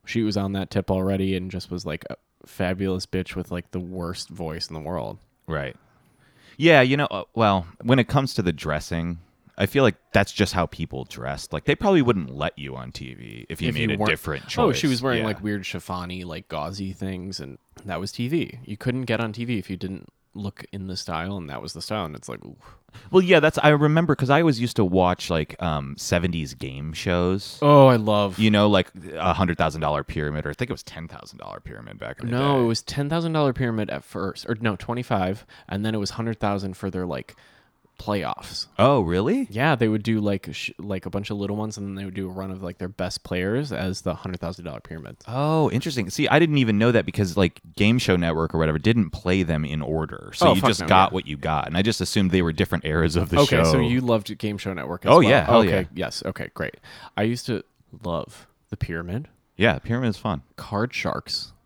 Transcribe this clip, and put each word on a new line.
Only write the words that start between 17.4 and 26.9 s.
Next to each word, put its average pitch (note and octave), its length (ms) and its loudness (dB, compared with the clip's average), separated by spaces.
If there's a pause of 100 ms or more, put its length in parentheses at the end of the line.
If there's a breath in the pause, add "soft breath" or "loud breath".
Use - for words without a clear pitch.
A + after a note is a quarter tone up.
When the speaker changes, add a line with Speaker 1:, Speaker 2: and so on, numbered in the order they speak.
Speaker 1:
and C#2 160 -14 (300)
that F2+ 120 -6
was F#2+ 140 -8
T A#2+ 160 -6
V. C#3+ 380 -4
You G#2 100 -10
couldn't B2+ 280 -4
get A2+ 160 -2
on A2+ 120 -4
T A#2 140 -8
V A#2+ 120 -2
if F#2 120 -8
you F#2 80 -6
didn't F#2 320 -10 (260)
look G2 360 -10
in F#2+ 160 -10
the F#2 80 -8
style, F2+ 400 -6
and E2+ 120 -10
that C2 140 -10
was D2+ 120 -12
the E2 60 -12
style, G#2 240 -6
and D#2 120 -8
it's - 120 -16
like, G#1+ 160 -12
oof. - 120 -16 (560 loud breath)
Speaker 2:
Well, F#3 100 8
yeah, F3+ 180 6
that's, D#3 180 4
I D3 120 6
remember, D3+ 460 4
'cause B2+ 140 -2
I C#3+ 100 6
always D3 200 2
used A#2+ 160 -2
to A2 80 4
watch, F2+ 460 2
like, D#2+ 320 -2
um, D2 340 -4
seventies E2 580 -2
game C#2 380 -10